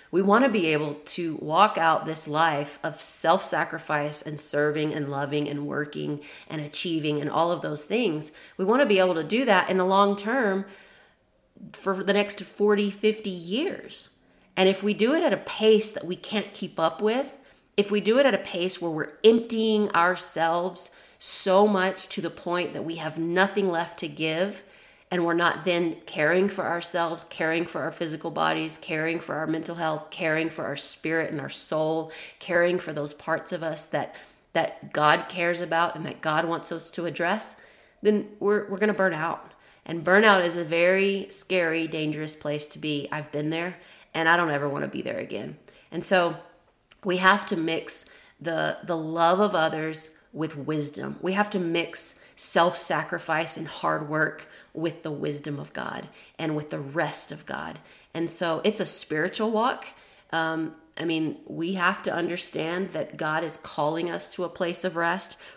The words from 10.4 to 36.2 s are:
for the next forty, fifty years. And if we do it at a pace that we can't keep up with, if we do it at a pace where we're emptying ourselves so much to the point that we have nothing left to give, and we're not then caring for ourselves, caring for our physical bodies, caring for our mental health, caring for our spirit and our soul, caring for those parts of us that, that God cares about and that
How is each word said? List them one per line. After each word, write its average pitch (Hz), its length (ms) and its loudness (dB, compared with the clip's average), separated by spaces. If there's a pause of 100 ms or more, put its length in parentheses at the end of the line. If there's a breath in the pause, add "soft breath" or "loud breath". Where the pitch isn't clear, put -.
for 190 300 -4
the 190 100 2
next 208 280 0
forty, 208 500 2
fifty 214 400 4
years. 185 800 -4 (440 soft breath)
And 185 120 6
if 196 160 2
we 208 100 2
do 226 200 4
it 349 100 4
at 262 100 4
a 180 40 -2
pace 214 540 4
that - 140 -6
we 180 100 -4
can't - 380 -6
keep - 260 -8
up 165 220 2
with, 240 320 0 (440 soft breath)
if 202 120 4
we 208 120 2
do 214 180 4
it - 60 8
at 247 80 6
a 190 60 2
pace 180 420 -4
where 170 100 -2
we're 156 220 -4 (100)
emptying 220 680 6
ourselves 175 1000 2 (280 loud breath)
so 196 480 6
much 190 420 0
to - 120 -4
the 165 80 -4
point 175 440 -4
that - 100 -6
we 165 120 -6
have 156 220 -6
nothing 185 540 2
left 165 280 -4
to 170 80 -6
give, 160 560 -2 (460 loud breath)
and 175 160 2
we're 170 80 2
not 170 300 2
then 175 320 0 (100)
caring 175 440 2
for 196 160 -4
ourselves, 170 580 -2
caring 165 420 -2
for 160 160 -8
our 156 100 -4
physical 156 400 -6
bodies, 160 500 -2
caring 165 380 -2
for 156 160 -8
our 156 120 -4
mental 160 280 -4
health, 160 340 -4
caring 160 400 -2
for 156 160 -8
our 135 100 -4
spirit 160 560 -4
and 151 80 -6
our 139 100 -8
soul, 160 640 -2 (280 loud breath)
caring 175 380 2
for 175 160 -6
those 147 200 -6
parts 160 380 -4
of 165 120 -6
us 160 220 -4
that, - 300 -4 (380 loud breath)
that - 380 -2
God 151 380 4
cares 175 320 -2
about 165 340 0
and 156 100 -8
that - 160 -10